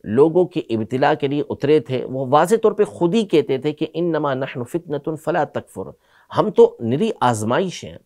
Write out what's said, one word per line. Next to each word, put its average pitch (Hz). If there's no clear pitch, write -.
لوگوں 156
کی 165
ابتلا 120
کے -
لیے 143
اترے 143
تھے۔ 131
وہ 131
واضح 170
طور 214
پہ 214
خود 175
ہی 226
کہتے 143
تھے 147
کہ 156
انما 156
نحن 131
فتنة 160
فلا 156
تکفر، 110
ہم 196
تو 226
نری 135
آزمائش 123
ہیں -